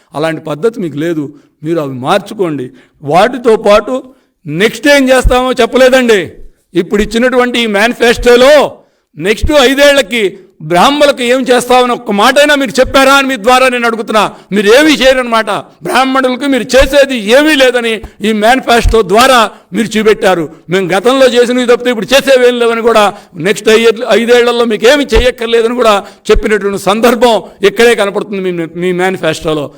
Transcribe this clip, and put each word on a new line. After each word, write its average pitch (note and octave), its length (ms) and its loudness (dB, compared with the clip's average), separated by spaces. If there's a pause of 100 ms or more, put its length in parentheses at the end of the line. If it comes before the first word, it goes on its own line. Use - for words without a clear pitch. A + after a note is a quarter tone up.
(160)
అలాంటి D#3 260 -6
పద్ధతి E3 380 -6
మీకు D#3 180 -8
లేదు, D3+ 360 -6 (300)
మీరు E3 160 -4
అవి C#3 140 -6
మార్చుకోండి. D3+ 800 -6 (300)
వాటితో A3 540 0
పాటు G#3+ 480 0 (420)
నెక్స్ట్ F#3 420 -4
ఏం C#4 220 2
చేస్తామో B3+ 420 2
చెప్పలేదండి. A#3+ 800 2 (420)
ఇప్పుడు G3+ 280 -2
ఇచ్చినటువంటి B3 580 0
ఈ A#3 60 -2
మేనిఫెస్టోలో A#3+ 1120 2 (400)
నెక్స్ట్ G3 340 -2
ఐదేళ్లకి C4+ 840 2 (240)
బ్రాహ్మణులకు B3 600 0
ఏం B3 200 0
చేస్తామని B3 500 2
ఒక్క A#3+ 200 -6
మాటైనా C4 440 2
మీరు B3+ 240 -2
చెప్పారా C4+ 340 2
అని C4+ 140 2
మీ C4 100 -4
ద్వారా B3+ 320 2
నేను B3 160 -4
అడుగుతున్నా. A3+ 460 -2 (200)
మీరు G3 160 0
ఏమీ D4 240 4
చేయరనమాట. A#3+ 600 0
బ్రాహ్మణులకు B3+ 920 -4
మీరు C4 180 -2
చేసేది C4+ 540 0
ఏమీ C4 380 2
లేదని A#3+ 460 0 (280)
ఈ A3 40 0
మేనిఫెస్టో A3+ 680 0
ద్వారా A3 500 2 (220)
మీరు G3+ 240 -4
చూపెట్టారు. G3+ 520 0 (200)
మేము F#3 180 -2
గతంలో A#3+ 400 0
చేసినవి A#3+ 380 0
తప్పితే A#3+ 240 0
ఇప్పుడు A#3 240 -4
చేసేవేం B3 460 2
లేవని A3+ 220 -2
కూడా, G#3+ 320 2 (220)
నెక్స్ట్ G3+ 340 -4
ఐదు, A3+ 400 2
ఐదేళ్లలో A#3+ 560 2
మీకు G#3+ 220 -2
ఏమీ C#4+ 160 2
చేయక్కర్లేదని A3+ 720 -2
కూడా A3 300 0 (260)
చెప్పినటువంటి G3+ 480 -2
సందర్భం A3+ 640 0 (240)
ఇక్కడే A#3 280 2
కనపడుతుంది G3 560 -6
మీ, E3+ 240 -6
మీ F3+ 160 -4
మేనిఫెస్టోలో. E3+ 880 -4